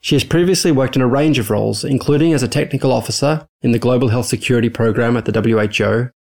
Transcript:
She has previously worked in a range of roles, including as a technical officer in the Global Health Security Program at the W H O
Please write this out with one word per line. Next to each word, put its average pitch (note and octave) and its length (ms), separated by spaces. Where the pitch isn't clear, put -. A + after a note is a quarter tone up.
She - 140
has C3 60
previously F3 480
worked C3 260
in C3+ 60
a B2+ 40
range C#3 320
of G#2 100
roles, G#2+ 340
including D3 520
as B2+ 80
a A#2+ 60
technical C#3 440
officer C#3 560
in A#2+ 100
the A#2 60
Global B2 300
Health A#2 180
Security A#2 420
Program A#2 480
at A2+ 80
the A2 80
W A2 260
H G#2+ 220
O A2 300